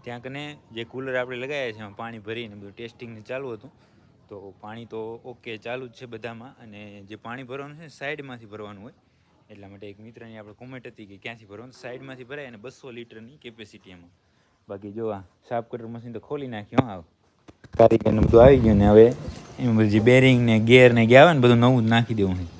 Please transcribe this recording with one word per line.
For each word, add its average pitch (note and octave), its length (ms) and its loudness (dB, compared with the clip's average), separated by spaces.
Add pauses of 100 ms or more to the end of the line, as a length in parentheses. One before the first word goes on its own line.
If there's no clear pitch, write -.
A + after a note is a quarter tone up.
ત્યાં A#2+ 180 -14
કને C3+ 180 -14 (340)
જે A#2 160 -10
કુલર C3 280 -10
આપણે B2 240 -8
લગાવ્યા C3+ 320 -8
છે A2 80 -18
એમાં G2+ 160 -18
પાણી A#2 280 -14
ભરીને A2+ 280 -12
બધું G2+ 220 -20
ટેસ્ટિંગને A#2 520 -18
ચાલુ C3 260 -10
હતું. A#2 160 -20 (580)
તો G2 240 -18 (100)
પાણી A2+ 300 -18
તો A2 80 -10 (300)
ઓકે A#2 340 -16
ચાલુ B2+ 240 -12
જ A#2+ 100 -20
છે C3 140 -20
બધામાં, A#2 500 -16
અને G#2 460 -20
જે A2 160 -18
પાણી B2 260 -14
ભરવાનું C#3+ 260 -14
છે E3 120 -20
ને C3+ 80 -20
સાઈડમાંથી C#3 560 -14
ભરવાનું G#2 340 -16
હોય, - 80 -20 (560)
એટલા G2+ 180 -20
માટે G2 220 -20
એક G2+ 140 -20
મિત્રની A2+ 360 -20
આપણે G#2 200 -20
કોમેન્ટ B2+ 300 -18
હતી A2+ 200 -20
કે G2 120 -20
ક્યાંથી A2+ 280 -16
ભરવાનું, A#2+ 300 -20
સાઈડમાંથી B2+ 500 -16
ભરાય C#3+ 220 -16
અને A2 100 -20
બસો C3 340 -20
લીટરની A#2+ 460 -20
કેપેસિટી G#2+ 540 -20
એમાં. F2 120 -20 (580)
બાકી G2+ 280 -14
જો A2+ 220 -6
આ F#2+ 40 -14 (280)
સાફ A#2 180 -6
કટર A2+ 240 -14
મશીન A#2 240 -16
તો G#2+ 40 -12 (100)
ખોલી C#3+ 260 -10
નાખ્યું, A#2 340 -2
હા F#2 140 -14 (720)
કારીગરને A2 480 0
બધું A2+ 200 6
આવી C#3 200 8
ગયું G#2+ 160 4
ને G2+ 80 4
હવે G#2+ 160 8 (540)
એમાં A#2+ 180 0
બધી G#2+ 320 2
બેરિંગ B2+ 400 6
ને A2 100 2 (120)
ગિયર B2+ 260 10
ને A2+ 140 4
ગયા C3 160 10
આવે F3 100 4
ને C3 80 2
બધું A#2+ 200 6
નવું B2 200 4
જ A2+ 80 2
નાખી A2+ 260 0
દેવું F#2+ 220 0
છે. E2+ 60 -10 (120)